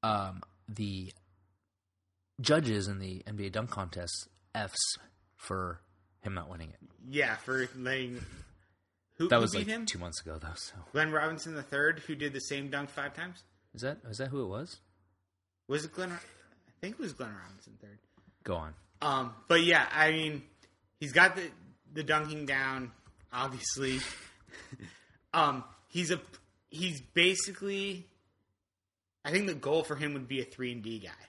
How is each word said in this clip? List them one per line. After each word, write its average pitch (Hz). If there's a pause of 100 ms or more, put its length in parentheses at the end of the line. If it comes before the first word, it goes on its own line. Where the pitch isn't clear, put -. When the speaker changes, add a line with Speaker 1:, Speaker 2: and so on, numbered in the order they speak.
Speaker 1:
um, 98 (260)
the 98 (1300)
judges 117
in 98
the 95
N 107
B 101
A -
dunk 107
contest 90 (260)
Fs - (400)
for 92 (420)
him 101
not 82
winning 82
it. - (280)
Speaker 2:
Yeah, 131
for 127
letting, 127 (960)
who, 117
Speaker 1:
That 123
Speaker 2:
who -
Speaker 1:
was, -
Speaker 2:
beat -
Speaker 1:
like, 202
Speaker 2:
him? 226
Speaker 1:
two 87
months 87
ago, 80
though. 78
So. - (180)
Speaker 2:
Glenn 156
Robinson 156
the 143
third, 151
who 156
did 143
the 139
same 139
dunk 143
five 147
times. 180 (300)
Speaker 1:
Is -
that, 135 (120)
is 104
that 131
who 135
it 110
was? 117 (880)
Speaker 2:
Was 147
it -
Glenn 180
Ro-, 175
I -
think 196
it -
was 196
Glenn 113 (100)
Robinson 98
third. 104 (460)
Speaker 1:
Go 92
on. 78 (280)
Speaker 2:
Um, 131 (160)
but 170
yeah, 165
I 156
mean, 156 (560)
he's 143
got 180
the, 190 (520)
the 151
dunking 151
down, 135 (420)
obviously. 131
<laughs> - (540)
Um, 143 (260)
he's 170
a 170 (540)
he's 160
basically, 190 (1160)
I 143
think 196
the 175
goal 147
for 151
him 147
would 131
be 131
a 120
three 123
and 120
D 113
guy 92 (180)